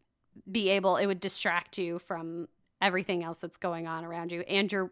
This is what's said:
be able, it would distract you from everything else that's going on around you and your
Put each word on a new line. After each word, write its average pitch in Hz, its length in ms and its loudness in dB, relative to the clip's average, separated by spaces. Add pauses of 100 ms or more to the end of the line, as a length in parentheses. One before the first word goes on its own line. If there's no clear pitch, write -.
(500)
be 196 200 2
able, 190 260 4
it 185 100 4
would 190 140 0
distract 175 560 -2
you 170 220 -2
from 165 500 -8 (340)
everything 185 400 2
else 165 160 -6
that's - 180 -10
going 165 300 -4
on 165 180 -6
around 170 280 -6
you 170 100 -4
and 196 280 2
your 190 220 -2